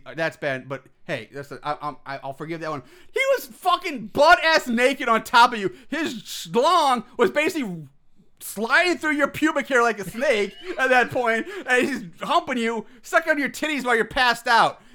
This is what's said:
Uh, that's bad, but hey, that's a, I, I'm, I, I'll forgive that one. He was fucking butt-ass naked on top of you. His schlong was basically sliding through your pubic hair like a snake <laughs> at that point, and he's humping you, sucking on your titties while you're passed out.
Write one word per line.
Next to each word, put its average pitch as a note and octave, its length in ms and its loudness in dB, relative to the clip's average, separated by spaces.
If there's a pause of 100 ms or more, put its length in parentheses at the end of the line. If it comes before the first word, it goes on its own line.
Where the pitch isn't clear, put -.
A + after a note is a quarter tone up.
Uh, B2+ 80 -16
that's D#3+ 220 -4
bad, C3 320 -6
but C3+ 160 -10 (180)
hey, A#2+ 300 -8
that's C#3 180 -14
a, C3 140 -14
I, D3 180 -4
I'm, D3 140 -8 (100)
I, C3+ 160 -10
I'll C3+ 100 -10
forgive D#3+ 280 -10
that D#3 100 -8
one. C#3+ 140 -10 (260)
He B4 100 -4 (160)
was C#4+ 100 -8
fucking E4+ 600 -4
butt-ass D#4 640 4
naked B3+ 400 0
on A3 160 2
top A#3+ 280 6
of A3+ 60 -4
you. G3 160 -4 (140)
His C#4 340 -6
schlong C4 800 0 (140)
was - 160 2
basically A3+ 560 -2 (500)
sliding C#4 600 0
through D4+ 180 0
your C#4+ 100 2
pubic C#4+ 400 0
hair B3 160 4
like A3+ 160 2
a F#3 100 -8
snake A3 460 0 (120)
<laughs> F3+ 120 -8
at C4 120 2
that B3 200 4
point, A3+ 380 -2 (180)
and B3+ 220 2
he's A3+ 160 -6 (180)
humping C#4 360 -2
you, A3+ 280 -2 (160)
sucking E4 300 0
on D4 60 0
your C4+ 120 -2
titties D4+ 340 -4
while A#3+ 120 2
you're G#3+ 80 2
passed A#3+ 420 0
out. G#3+ 340 4 (140)